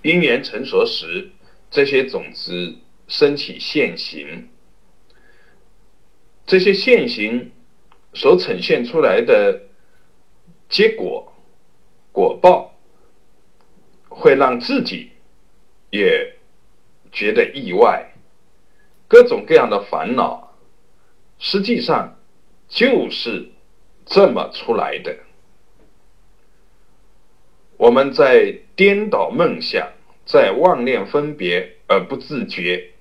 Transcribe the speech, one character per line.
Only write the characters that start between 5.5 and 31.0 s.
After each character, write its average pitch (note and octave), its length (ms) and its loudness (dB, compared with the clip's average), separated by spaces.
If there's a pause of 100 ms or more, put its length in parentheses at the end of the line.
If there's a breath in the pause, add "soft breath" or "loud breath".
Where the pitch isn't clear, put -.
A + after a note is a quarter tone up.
这 F#3 140 2
些 F#3+ 120 2
现 F#3+ 360 2
行 A2+ 420 -8 (640)
所 F3 260 4
呈 F#2+ 240 -6
现 C3+ 220 -2
出 D#3+ 160 -4
来 G2 200 2
的 G#2 420 2 (1040)
结 A3 220 2
果、 - 420 -10 (800)
果 - 280 0
报， - 360 4 (1300)
会 - 280 4
让 B2+ 240 0
自 B3+ 200 -4
己 - 300 -10 (800)
也 F#2 460 0 (760)
觉 G#2 220 -4
得 G#2 180 0
意 A#2 220 -12
外。 G2 400 2 (960)
各 A#3+ 160 10
种 G#2+ 200 -2
各 D#3+ 120 2
样 B2+ 120 6
的 G2+ 140 -2
烦 F#2 320 -6
恼， - 420 -4 (840)
实 G3 200 -4
际 A3+ 200 -2
上 A2+ 360 -4 (520)
就 A#3+ 420 0
是 - 400 -10 (540)
这 F#3+ 240 6
么 G2+ 240 -4
出 - 200 -8
来 D2+ 280 -4
的。 - 160 -12 (2500)
我 A#2 140 6
们 C3+ 220 2
在 A#2+ 480 2 (140)
颠 G3+ 360 2
倒 F#2 200 -2
梦 B2 300 -2
想， - 320 -8 (320)
在 A#2 280 4
妄 C3+ 320 2
念 A#2 220 -2